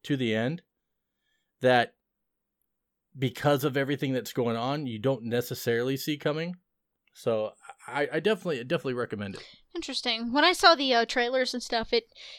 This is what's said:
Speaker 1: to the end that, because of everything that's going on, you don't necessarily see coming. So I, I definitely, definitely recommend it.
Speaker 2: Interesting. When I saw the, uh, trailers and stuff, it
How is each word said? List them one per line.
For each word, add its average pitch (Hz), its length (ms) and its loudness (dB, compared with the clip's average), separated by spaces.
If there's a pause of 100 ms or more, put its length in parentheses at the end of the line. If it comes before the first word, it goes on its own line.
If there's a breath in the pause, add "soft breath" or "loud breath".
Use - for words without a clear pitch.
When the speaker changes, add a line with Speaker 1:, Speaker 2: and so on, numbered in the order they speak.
Speaker 1:
to 143 140 -2
the 113 180 0
end 127 280 -2 (1000)
that, 123 320 4 (1200)
because 135 460 2
of 139 140 0
everything 139 340 0
that's 123 220 -4
going 117 240 0
on, 139 300 -4
you 110 120 -6
don't 120 240 0
necessarily 120 720 -2
see 147 220 -4
coming. 160 380 -4 (580)
So 107 400 -2 (340)
I, 143 260 -2
I 160 60 0
definitely, 165 460 -2
definitely 135 300 -2
recommend 104 400 -6
it. - 80 -14 (300 loud breath)
Speaker 2:
Interesting. 240 600 -4
When 294 100 4
I 349 80 6
saw 339 240 8
the, 262 180 0
uh, 233 120 4
trailers 254 480 0
and 247 100 -6
stuff, 226 300 -2
it 233 120 2 (340 loud breath)